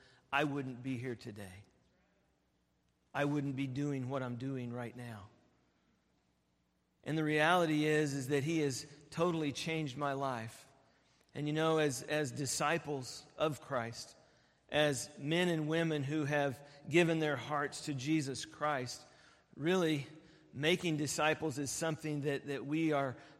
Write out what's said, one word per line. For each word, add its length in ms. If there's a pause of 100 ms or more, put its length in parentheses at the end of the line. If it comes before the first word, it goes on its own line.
(320)
I 120
wouldn't 360
be 160
here 200
today. 480 (1500)
I 120
wouldn't 320
be 100
doing 420
what 140
I'm 140
doing 360
right 240
now. 280 (1800)
And 160
the 60
reality 600
is, 300
is 140
that 160
he 160
has 260 (240)
totally 400
changed 480
my 140
life. 560 (680)
And 140
you 40
know, 260
as, 240
as 280
disciples 960 (120)
of 240
Christ, 540 (580)
as 460
men 300
and 180
women 380
who 200
have 320 (320)
given 300
their 160
hearts 520
to 60
Jesus 520
Christ, 600 (520)
really 500 (480)
making 420
disciples 600
is 140
something 480
that, 260
that 180
we 280
are, 240 (240)